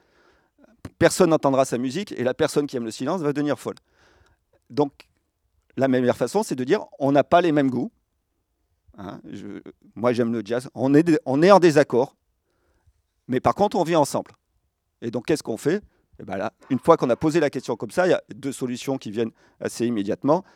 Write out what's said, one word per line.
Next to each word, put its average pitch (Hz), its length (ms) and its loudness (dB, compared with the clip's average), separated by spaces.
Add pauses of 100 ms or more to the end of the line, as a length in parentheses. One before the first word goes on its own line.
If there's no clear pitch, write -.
(1000)
personne 170 320 4
n'entendra 135 360 2
sa 131 100 -6
musique 135 360 -6
et 123 120 -6
la 127 100 -2
personne 147 320 0
qui 131 120 -8
aime 117 60 -6
le 107 60 -8
silence 156 300 -6
va 143 140 -2
devenir 147 240 -4
folle. - 180 -10 (960)
Donc 139 360 -4 (680)
la 131 120 0
meilleure 127 280 2
façon, 180 260 -2
c'est - 120 -4
de 127 100 -6
dire 165 220 0 (120)
on 139 140 0
n'a 143 120 6
pas 175 180 4
les 170 100 2
mêmes 139 180 2
goûts. 127 220 -6 (1040)
Hein, 98 220 -16 (100)
je, 101 300 -16 (340)
moi 120 200 0
j'aime 117 180 0
le 117 100 -4
jazz, 120 320 -6
on 131 200 0
est 156 80 8
dé-, 165 240 2
on 135 160 0
est 190 80 8
en 190 100 10
désaccord, 143 560 2 (1120)
mais 127 120 -2
par 120 140 2
contre 208 220 0
on 175 80 2
vit 165 120 0
ensemble. 127 360 0 (720)
Et 117 80 -6
donc 123 160 -6
qu'est-ce 156 160 0
qu'on 113 160 -6
fait ? 180 240 -2 (360)
Et - 60 -18
ben - 140 -8
là, 104 160 -6 (160)
une 127 80 0
fois 165 180 4
qu'on 131 140 0
a 113 60 2
posé 156 220 0
la 147 120 0
question 127 260 -6
comme 113 140 -10
ça, 180 160 -2
il 175 40 2
y 139 40 4
a - 80 -4 (120)
deux 117 180 -10
solutions 127 440 -6
qui 120 140 -12
viennent 110 220 -4 (280)
assez 107 260 -4
immédiatement. 120 580 -2 (120)